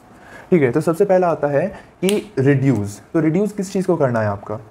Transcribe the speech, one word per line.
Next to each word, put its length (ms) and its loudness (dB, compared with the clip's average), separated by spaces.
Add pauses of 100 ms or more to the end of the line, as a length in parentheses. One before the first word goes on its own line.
(500)
ठीक 120 4
है। 100 4
तो 80 0
सबसे 240 0
पहला 240 2
आता 200 0
है 180 0 (340)
कि 380 0
reduce। 640 0 (120)
तो 60 0
reduce 320 0
किस 200 -8
चीज़ 140 -2
को 100 0
करना 240 0
है 60 0
आपका, 320 -6 (120)